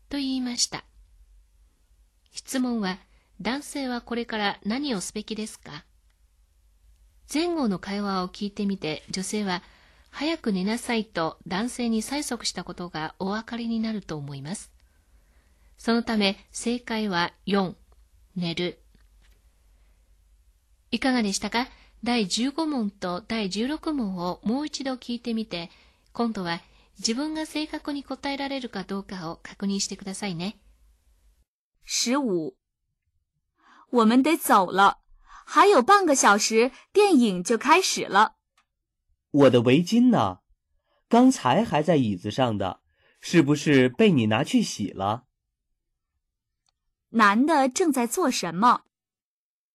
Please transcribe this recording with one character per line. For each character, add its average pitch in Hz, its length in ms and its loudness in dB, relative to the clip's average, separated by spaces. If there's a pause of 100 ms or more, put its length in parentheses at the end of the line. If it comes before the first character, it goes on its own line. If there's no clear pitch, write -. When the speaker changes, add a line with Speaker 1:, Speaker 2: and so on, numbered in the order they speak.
(100)
Speaker 1:
と 285 60 -6
言 262 200 -4
い 254 40 -4
ま 247 160 -6
し - 100 -2
た。 - 180 -10 (1500)
質 - 260 -6
問 247 220 -2
は、 190 180 -4 (420)
男 247 220 -4
性 277 260 -8
は 240 140 -6
こ 240 140 -8
れ 233 100 -4
か 226 100 -6
ら 202 280 -2
何 254 300 -4
を 185 60 -4
す - 120 -10
べ 208 120 -10
き 220 100 -10
で 214 120 -8
す - 120 -16
か？ 147 260 -18 (1500)
前 330 160 0
後 311 200 -2
の 180 100 -2
会 202 240 -8
話 190 220 -4
を 185 40 -6
聞 202 180 -10
い 202 40 -8
て 202 160 -6
み 196 100 -2
て、 156 320 -8
女 190 140 -8
性 214 220 -6
は、 180 180 -4 (480)
早 320 260 -4
く 226 160 -4
寝 185 120 -2
な 220 120 -2
さ 240 180 -6
い 220 100 -2
と 165 420 -6
男 208 240 -4
性 240 180 -4
に 220 140 0
催 294 220 -6
促 233 200 -8
し - 80 -6
た 180 120 -8
こ 175 100 -14
と 180 140 -10
が 156 320 -8
お 190 60 -4
分 208 220 -4
か 233 80 -8
り 233 120 -6
に 226 100 -2
な 220 140 -4
る 208 100 -6
と 160 140 -10
思 143 180 -10
い 135 80 -12
ま 165 140 -8
す。 - 140 -16 (1080)
そ 233 140 -2
の 233 100 2
た 233 140 -4
め、 196 340 0
正 240 300 -6
解 220 280 -6
は 170 240 -2 (140)
四、 190 300 0 (580)
寝 170 200 -4
る。 175 280 -6 (2000)
い 233 80 -2
か 262 140 0
が 247 100 2
で 202 100 -2
し - 60 -4
た 208 100 -6
か？ 240 200 -2 (340)
第 233 240 0
十 240 240 -2
五 320 160 -4
問 240 240 -2
と 180 360 -8
第 220 220 -4
十 214 200 -4
六 311 260 -6
問 202 220 -4
を 175 260 -6
も 254 200 -2
う 302 40 -4
一 285 180 -8
度 262 100 -4
聞 240 200 -10
い 233 60 -8
て 240 120 -6
み 220 140 -4
て、 170 240 -10 (420)
今 233 200 -2
度 196 100 -6
は 170 180 -4 (380)
自 220 160 -4
分 302 200 -4
が 311 120 -6
正 302 220 -6
確 302 240 -10
に 285 100 -8
答 277 300 -8
え 269 40 -6
ら 277 120 -6
れ 269 120 -8
る 247 80 -8
か 190 140 -10
ど 196 160 -8
う 196 60 -10
か 190 260 -10
を - 120 -14
確 - 240 -10
認 196 140 -2
し - 60 -4
て 196 100 -10
く - 80 -16
だ 190 100 -10
さ 208 120 -8
い 185 80 -6
ね。 180 240 -8 (1300)
Speaker 2:
十 254 320 -2
五、 180 340 -2 (1400)
我 233 140 4
们 240 180 6
得 311 140 2
走 202 340 4
了， 190 300 4 (440)
还 349 220 6
有 349 160 6
半 392 240 4
个 285 80 4
小 214 240 4
时， 226 320 2 (220)
电 392 260 6
影 190 240 2
就 226 160 0
开 311 240 4
始 - 220 -4
了。 - 320 2 (960)
Speaker 3:
我 139 180 8
的 120 120 6
围 127 200 6
巾 240 280 4
呢？ 110 300 2 (680)
刚 254 220 8
才 180 340 2
还 151 180 0
在 165 140 4
椅 107 200 2
子 107 140 -8
上 117 260 0
的， 95 240 -6 (400)
是 170 220 4
不 143 120 2
是 139 340 6
被 208 240 4
你 117 140 4
拿 107 180 2
去 240 180 2
洗 - 280 -6
了？ 101 360 -4 (1800)
Speaker 2:
男 220 340 4
的 285 240 4
正 320 240 0
在 240 140 0
做 294 240 0
什 175 240 -4
么？ 220 300 2 (920)